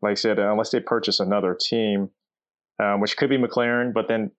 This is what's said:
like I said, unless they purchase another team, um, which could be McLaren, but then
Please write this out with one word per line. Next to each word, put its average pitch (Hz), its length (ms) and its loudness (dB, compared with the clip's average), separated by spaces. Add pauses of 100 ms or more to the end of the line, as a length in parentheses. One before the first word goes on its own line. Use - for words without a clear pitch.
like 104 100 0
I 101 40 0
said, 104 220 0
unless 107 340 0
they 120 100 0
purchase 110 400 -2
another 95 360 0
team, 104 520 0 (720)
um, 101 180 2
which 104 160 0
could 139 140 0
be 135 80 2
McLaren, 120 560 0
but 110 160 0
then 110 300 0